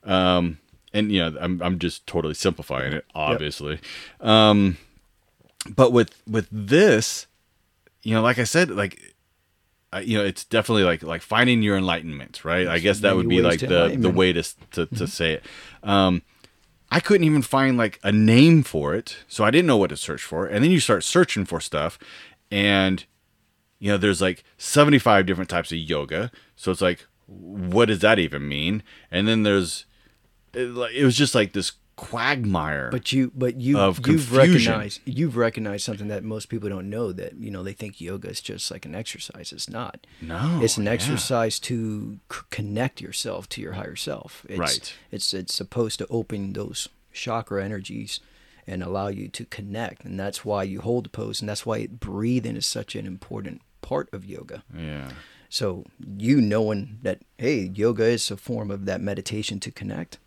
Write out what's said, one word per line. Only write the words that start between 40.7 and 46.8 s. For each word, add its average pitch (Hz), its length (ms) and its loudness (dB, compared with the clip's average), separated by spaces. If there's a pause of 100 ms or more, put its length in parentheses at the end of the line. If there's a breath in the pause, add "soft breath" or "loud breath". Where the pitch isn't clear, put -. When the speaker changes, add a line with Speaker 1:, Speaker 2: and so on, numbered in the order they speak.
Speaker 2:
an 107 80 -2
Speaker 1:
yeah. 104 60 0
Speaker 2:
exercise 117 680 -2
to 110 580 -6 (140)
c-, - 60 -12 (120)
connect 107 520 -6
yourself - 480 -10
to - 100 -10
your 101 140 -10
higher 98 220 -10
self. - 520 -12
It's, 98 100 -8
Speaker 1:
Right. - 360 -4 (180 soft breath)
Speaker 2:
it's, - 220 -6
it's 92 200 -8
supposed 110 440 -4
to - 100 -8
open 101 460 -6
those - 340 -10 (240)